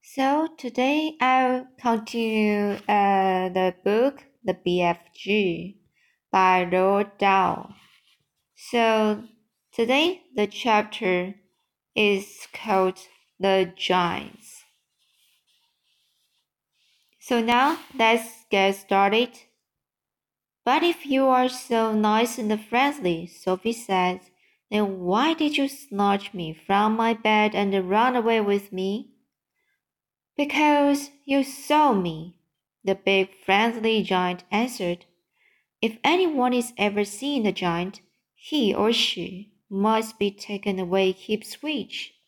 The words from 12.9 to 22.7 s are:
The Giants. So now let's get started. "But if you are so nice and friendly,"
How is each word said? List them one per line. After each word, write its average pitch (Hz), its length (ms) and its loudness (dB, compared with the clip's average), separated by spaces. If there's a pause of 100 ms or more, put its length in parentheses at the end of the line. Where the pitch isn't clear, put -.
The 190 340 0
Giants. - 920 -4 (2500)
So 240 220 -2
now 247 380 0 (180)
let's 233 540 0
get 196 240 2
started. 202 560 0 (1300)
"But 294 200 2
if 339 240 -2
you 269 220 2
are 254 200 4
so 226 460 -2
nice 214 420 2
and 214 240 -2
friendly," 233 680 -2